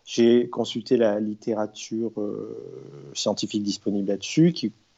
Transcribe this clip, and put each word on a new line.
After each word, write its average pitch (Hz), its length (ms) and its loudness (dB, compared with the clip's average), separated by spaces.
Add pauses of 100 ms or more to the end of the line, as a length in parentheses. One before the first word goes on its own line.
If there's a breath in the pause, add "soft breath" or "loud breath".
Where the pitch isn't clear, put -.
J'ai 120 440 4
consulté 120 480 -2
la 107 240 2
littérature, 107 1000 -4
euh, 104 380 -8 (560)
scientifique 104 480 -4
disponible 101 460 -2
là-dessus, 156 460 2
qui, 110 180 -6 (260)